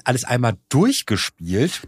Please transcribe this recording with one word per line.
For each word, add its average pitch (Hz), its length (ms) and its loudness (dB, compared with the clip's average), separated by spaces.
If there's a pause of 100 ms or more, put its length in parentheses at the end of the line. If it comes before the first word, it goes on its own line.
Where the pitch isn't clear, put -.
alles 127 200 0
einmal 123 300 0 (140)
durchgespielt. 131 1200 0